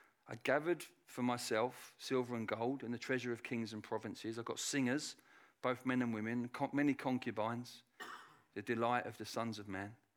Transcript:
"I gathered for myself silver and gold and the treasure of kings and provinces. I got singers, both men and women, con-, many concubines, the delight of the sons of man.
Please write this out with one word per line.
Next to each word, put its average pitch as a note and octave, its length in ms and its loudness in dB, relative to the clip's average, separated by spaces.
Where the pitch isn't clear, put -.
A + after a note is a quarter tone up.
"I B2 160 -8
gathered D3+ 420 2
for - 180 -4
myself B2 760 2
silver B2 380 0
and A2 120 -2
gold A#2+ 360 0
and A#2+ 100 -2
the A#2 60 -2
treasure B2 320 0
of A#2 120 -4
kings A2+ 300 -2
and G#2+ 100 -6
provinces. A2+ 540 -4
I A#2 60 -4
got A2+ 160 -4
singers, C#3 560 2
both B2 240 0
men B2+ 160 2
and A#2 120 2
women, A#2 360 -2
con-, C#3 240 -2
many C#3+ 200 6
concubines, A#2+ 920 -2
the G2+ 80 -6
delight A#2 460 4
of A#2 100 -8
the G#2+ 80 -6
sons A2+ 320 -2
of G2+ 100 -8
man. G2+ 280 -4